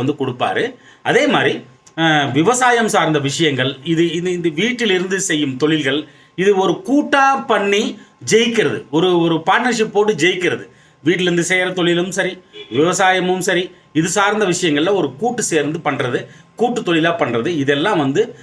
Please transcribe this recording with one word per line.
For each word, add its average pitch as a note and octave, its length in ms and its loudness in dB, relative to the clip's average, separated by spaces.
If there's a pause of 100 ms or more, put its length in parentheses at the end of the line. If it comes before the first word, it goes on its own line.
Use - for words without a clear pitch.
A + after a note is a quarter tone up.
வந்து C3+ 200 0
கொடுப்பாரு. B2 440 -2 (460)
அதே A#3 140 4 (100)
மாதிரி, C#3+ 180 2 (500)
அஹ், D3+ 260 2 (100)
விவசாயம் A#3 560 2
சார்ந்த D#3 240 2 (100)
விஷயங்கள், C#3 440 0 (200)
இது, E3 120 2 (140)
இது, F3 100 -4 (100)
இந்த E3+ 100 -2 (120)
வீட்டிலிருந்து G3 580 -2 (100)
செய்யும் C#3+ 340 -2
தொழில்கள், D3+ 380 0 (380)
இது F#3+ 120 2 (140)
ஒரு F3 100 2 (140)
கூட்டா C#4 380 2 (260)
பண்ணி G3+ 300 0 (500)
ஜெயிக்கிறது, G#3+ 480 2 (160)
ஒரு, F3+ 140 2 (160)
ஒரு E3 120 0 (120)
பார்ட்னர்ஷிப் A3+ 460 0
போட்டு G#3 180 2 (100)
ஜெயிக்கிறது. F3 420 -2 (380)
வீட்டிலேருந்து F3 460 0
செய்கிற F#3 180 0 (100)
தொழிலும் F3 380 0
சரி, F#3 160 -2 (440)
விவசாயமும் F#3 720 2
சரி, F#3 160 0 (340)
இது E3 180 0
சார்ந்த G#3 360 2
விஷயங்கள்ல E3 480 0
ஒரு D3+ 80 -2 (120)
கூட்டு A#3 300 -4
சேர்ந்து D#3 360 -2
பண்றது, C3 320 -2 (420)
கூட்டு A#3 260 0
தொழிலா E3 340 2
பண்றது, B2 300 0 (120)
இதெல்லாம் D3 420 0
வந்து C#3 180 0 (200)